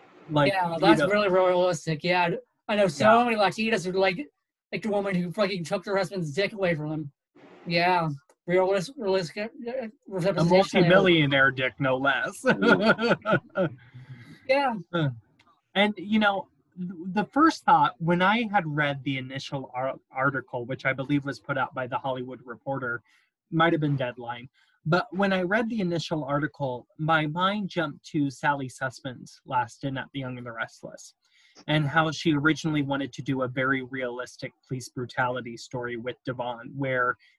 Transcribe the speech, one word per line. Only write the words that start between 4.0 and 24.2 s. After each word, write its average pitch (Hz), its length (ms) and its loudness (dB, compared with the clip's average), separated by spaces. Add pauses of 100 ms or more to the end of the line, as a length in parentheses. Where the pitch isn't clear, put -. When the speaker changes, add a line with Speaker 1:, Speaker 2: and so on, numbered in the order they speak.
Speaker 2:
like 208 100 -6
the 220 80 -2
woman 196 240 0
who 175 160 -2
fucking 190 340 -2
took 190 220 -4
her 202 100 -2
husband's 180 380 -2
dick 196 180 0
away 190 220 0
from 151 160 -6
them. 156 220 -6 (540)
Yeah, 170 420 2 (400)
realis-, 185 480 2
realistic, 208 560 -2 (140)
uh, 233 40 -8
Speaker 1:
A 240 200 -6 (180)
Speaker 2:
representation. 175 400 0 (340)
Speaker 1:
multi-millionaire 160 680 6
dick, 127 260 -2
no 131 180 2
less. 135 480 0
<laughs> 214 1200 2 (800)
Speaker 2:
Yeah. 269 260 2 (1040)
Speaker 1:
And, 208 200 4
you 208 240 0
know, 196 260 0 (300)
th-, 180 140 -8 (240)
the 208 100 0
first 302 400 2
thought, 160 340 4
when 175 240 2
I 220 300 2
had 196 120 2
read 147 380 -2
the 135 160 -4
initial 131 560 -10
ar-, 131 200 -4 (180)
article, 131 540 -2
which 127 180 -8
I 135 80 0
believe 139 320 -2
was 139 160 -8
put 135 180 -6
out 127 160 -4
by 127 140 -6
The 127 100 -4
Hollywood 127 460 -6
Reporter, 127 580 -8 (480)
might 165 220 2
have 160 80 2
been 147 160 0
Deadline, 123 520 -8 (380)